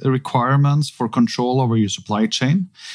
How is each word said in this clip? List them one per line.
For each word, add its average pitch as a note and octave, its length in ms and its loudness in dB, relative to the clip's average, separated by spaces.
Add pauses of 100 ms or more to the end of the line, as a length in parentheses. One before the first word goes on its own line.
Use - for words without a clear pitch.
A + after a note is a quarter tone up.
requirements C#3 840 0
for - 180 -6
control B2 540 0
over A2+ 160 0
your G#2 120 2
supply G#2+ 380 -2
chain D#3+ 420 0 (260)